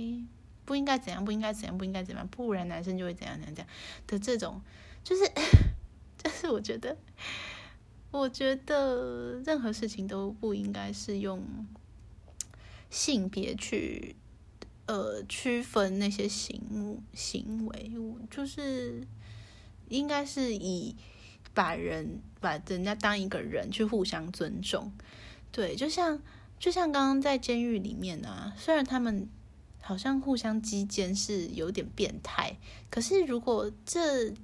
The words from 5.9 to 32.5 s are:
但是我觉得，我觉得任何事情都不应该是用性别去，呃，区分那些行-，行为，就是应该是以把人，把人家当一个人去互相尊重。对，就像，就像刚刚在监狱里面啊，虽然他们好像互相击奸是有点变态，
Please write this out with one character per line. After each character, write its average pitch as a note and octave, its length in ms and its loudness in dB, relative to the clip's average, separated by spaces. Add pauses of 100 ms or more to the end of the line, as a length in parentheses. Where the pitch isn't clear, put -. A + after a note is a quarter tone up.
但 D#4 120 -2
是 - 180 -2
我 G#3+ 100 2
觉 G#3+ 160 -4
得， B3 200 -4 (1120)
我 C#4 180 2
觉 C4 280 2
得 B3+ 880 0
任 D#4 140 4
何 A3+ 120 0
事 A3 140 -2
情 G3 220 -4
都 G3 240 -2
不 G#3+ 220 0
应 G3+ 180 0
该 G3+ 200 -4
是 G3+ 280 -4
用 F#3+ 200 -2 (1500)
性 G#3 380 2
别 - 260 -2
去， - 640 -4 (680)
呃， G#3 420 -2
区 A#3+ 340 0
分 G3 380 2
那 G3+ 100 2
些 G3+ 160 0
行-， - 340 -4 (540)
行 - 520 -4
为， G#3+ 260 -8 (380)
就 C#4 160 -4
是 B3+ 600 -4 (840)
应 C#4 200 0
该 C#4+ 160 2
是 C4 300 0
以 F3 420 -2 (580)
把 E3+ 200 4
人， D#3+ 460 -4 (200)
把 D#3 260 0
人 F3+ 180 -2
家 G3+ 100 0
当 G#3 240 2
一 F#3+ 100 -2
个 - 120 -2
人 - 300 -2
去 - 140 2
互 G#3 200 2
相 E3 280 -2
尊 - 280 -4
重。 G3 320 -2 (600)
对， F#3+ 220 0
就 B3 140 0
像， D#4 320 2 (380)
就 - 120 2
像 E4+ 220 2
刚 C#4 140 6
刚 C4+ 160 6
在 C#4 160 4
监 A#3+ 240 2
狱 A#3 160 2
里 F#3+ 160 -4
面 F#3 300 -4
啊， - 340 -8
虽 D#4+ 160 4
然 D4 100 6
他 C4 160 2
们 G#3 260 2 (540)
好 F#3+ 160 -4
像 C4+ 240 2
互 C4+ 160 4
相 A3 240 2
击 G#3+ 240 0
奸 G3 300 0
是 G3 340 0
有 D#3+ 220 -2
点 F#3+ 260 -2
变 - 260 0
态， - 360 -2 (320)